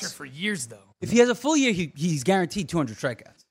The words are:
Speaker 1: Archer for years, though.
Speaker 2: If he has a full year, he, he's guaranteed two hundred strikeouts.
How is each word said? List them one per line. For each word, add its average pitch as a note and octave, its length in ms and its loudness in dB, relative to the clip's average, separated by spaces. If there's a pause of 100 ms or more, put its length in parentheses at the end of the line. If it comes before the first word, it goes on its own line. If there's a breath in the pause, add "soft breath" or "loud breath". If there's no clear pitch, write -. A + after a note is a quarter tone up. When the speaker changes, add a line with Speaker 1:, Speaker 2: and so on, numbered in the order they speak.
Speaker 1:
Archer F#3 40 -6
for - 160 -14
years, D3+ 440 -4
though. G#2+ 100 -18 (220)
Speaker 2:
If A#2+ 100 -4
he A3+ 80 4
has A#3+ 100 8
a A#3 60 2
full D#4 220 0
year, C4 160 4
he, E3+ 240 -2
he's D3+ 280 0
guaranteed F#3 440 0
two E3+ 100 -4
hundred A#2 180 -4
strikeouts. - 540 -10